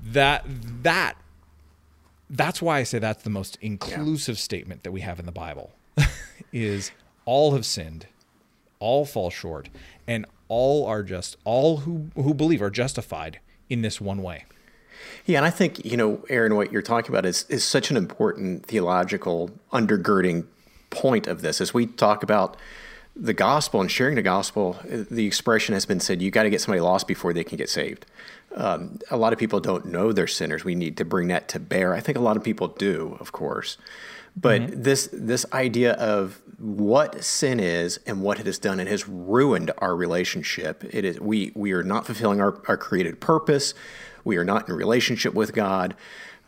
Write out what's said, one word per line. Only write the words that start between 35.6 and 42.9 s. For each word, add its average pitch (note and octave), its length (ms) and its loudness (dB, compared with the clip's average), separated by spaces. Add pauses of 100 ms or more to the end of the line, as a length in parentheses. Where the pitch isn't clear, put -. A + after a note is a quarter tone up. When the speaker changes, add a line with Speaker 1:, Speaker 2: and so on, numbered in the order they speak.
Speaker 2:
of G#2 460 0 (180)
what G#2+ 640 2
sin C3 360 0
is E2+ 460 0
and G2+ 160 -6
what G2+ 180 0
it A2 60 -6
has F#2+ 120 -4
done, F#2+ 220 -2
it F2+ 80 -4
has G2+ 200 -2
ruined F#2+ 680 2
our F2+ 180 0
relationship. F2 960 -2
It G#2 120 -2
is, F2+ 160 -2
we, G#2+ 340 0
we G2+ 180 -2
are F2+ 100 2
not F#2+ 240 0
fulfilling G2+ 340 2
our, G2 280 2
our G2 80 4
created F2+ 440 -2